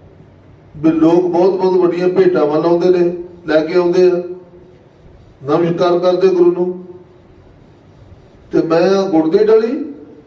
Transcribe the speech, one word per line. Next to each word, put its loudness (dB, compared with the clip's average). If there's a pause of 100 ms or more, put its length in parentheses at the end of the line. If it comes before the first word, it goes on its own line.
(760)
ਵੀ 0
ਲੋਕ 2
ਬਹੁਤ 0
ਬਹੁਤ -2
ਵੱਡੀਆਂ 0
ਭੇਟਾਂ 2
ਵੱਲ 0
ਆਉਂਦੇ 2
ਨੇ, 0 (240)
ਲੈ 0
ਕੇ -6
ਆਉਂਦੇ 2
ਆ, 0 (1300)
ਨਮਸਕਾਰ 0
ਕਰਦੇ 0
ਗੁਰੂ 2
ਨੂੰ, -6 (1700)
ਤੇ 0
ਮੈਂ 0
ਆ 0
ਗੁੜ 0
ਦੀ 2
ਡਾਲੀ 0 (340)